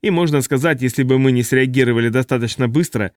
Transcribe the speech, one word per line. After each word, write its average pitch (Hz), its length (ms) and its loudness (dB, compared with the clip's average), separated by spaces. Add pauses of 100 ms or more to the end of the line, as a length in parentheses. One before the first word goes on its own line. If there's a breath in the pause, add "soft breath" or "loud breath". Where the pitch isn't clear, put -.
И 208 80 0
можно 165 320 0
сказать, 135 400 0
если 127 220 -2
бы 131 140 2
мы 135 140 4
не 123 100 2
среагировали 123 680 0
достаточно 123 580 -2
быстро 117 500 -2